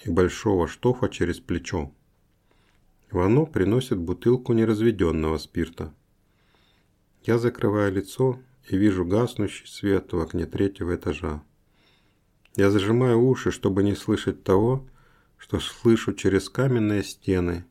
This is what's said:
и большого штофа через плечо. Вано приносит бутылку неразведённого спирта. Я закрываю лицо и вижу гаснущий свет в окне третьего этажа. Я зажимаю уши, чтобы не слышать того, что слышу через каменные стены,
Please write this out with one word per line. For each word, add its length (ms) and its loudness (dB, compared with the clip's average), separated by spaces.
и 40 -6
большого 580 2
штофа 420 -2
через 300 -4
плечо. 520 -6
Вано 340 2
приносит 540 0
бутылку 540 0
неразведённого 840 2
спирта. 560 -8
Я 140 2
закрываю 540 0
лицо 480 -2
и 80 0
вижу 280 2
гаснущий 640 -2
свет 460 -2
в 60 -2
окне 280 -4
третьего 480 -2
этажа. 480 -6
Я 160 4
зажимаю 500 2
уши, 300 2
чтобы 320 0
не 120 0
слышать 480 -4
того, 440 2
что 220 -6
слышу 540 2
через 360 0
каменные 540 0
стены, 680 -2